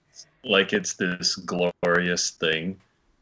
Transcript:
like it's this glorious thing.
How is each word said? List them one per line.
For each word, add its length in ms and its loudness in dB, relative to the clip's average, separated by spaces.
like 280 4
it's 220 -2
this 420 -2
glorious 920 0
thing. 500 -4